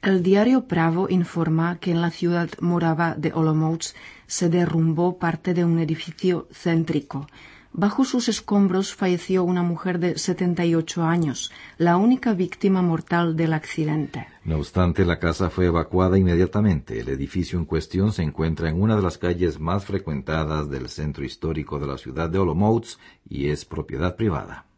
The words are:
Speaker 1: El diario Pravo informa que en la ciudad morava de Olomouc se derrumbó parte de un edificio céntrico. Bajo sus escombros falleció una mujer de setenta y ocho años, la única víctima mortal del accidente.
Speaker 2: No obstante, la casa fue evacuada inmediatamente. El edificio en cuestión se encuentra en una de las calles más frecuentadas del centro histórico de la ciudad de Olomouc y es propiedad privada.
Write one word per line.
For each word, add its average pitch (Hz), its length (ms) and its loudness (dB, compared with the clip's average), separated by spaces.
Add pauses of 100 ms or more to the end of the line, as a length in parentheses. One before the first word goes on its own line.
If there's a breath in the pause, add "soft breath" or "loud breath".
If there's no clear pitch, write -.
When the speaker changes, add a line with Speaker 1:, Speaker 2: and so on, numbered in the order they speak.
Speaker 1:
El 190 220 2
diario 214 420 4
Pravo 165 460 0
informa 165 680 0
que 180 100 -4
en 170 100 0
la 170 100 0
ciudad 170 380 -2 (120)
morava 170 540 0
de 151 200 -4
Olomouc 160 480 2 (440 loud breath)
se - 220 -2
derrumbó 165 680 2
parte 165 340 -2
de 170 140 2
un 165 140 2
edificio 165 720 -2
céntrico. 160 760 -2 (480 loud breath)
Bajo 208 320 2
sus 240 240 0
escombros 196 640 2
falleció 185 500 0
una 180 180 0
mujer 175 360 -2
de 170 180 0
setenta 175 480 0
y 170 100 4
ocho 165 300 0
años, 160 480 -2 (240 loud breath)
la 170 220 4
única 240 340 2
víctima 190 480 0
mortal 170 560 0
del 160 160 0
accidente. 151 760 -4 (180)
Speaker 2:
No 80 120 -2
obstante, 87 480 2
la 85 140 2
casa 85 320 0
fue 90 160 2
evacuada 90 500 2
inmediatamente. 90 840 2
El 60 100 -6
edificio 69 480 -4
en 80 80 -2
cuestión 92 460 0
se 95 100 -2
encuentra 80 480 -2
en 82 100 -2
una 110 160 4
de 104 60 2
las 87 160 -2
calles 87 420 0
más 90 240 -2
frecuentadas 78 840 -4
del 65 180 -8
centro 73 340 -8
histórico 73 560 -6
de 71 80 -6
la 67 120 -6
ciudad 80 320 -6
de 90 80 -2
Olomouc 101 480 0 (420 loud breath)
y 69 220 -4
es 73 160 -6
propiedad 80 500 -6
privada. 78 480 -4 (140)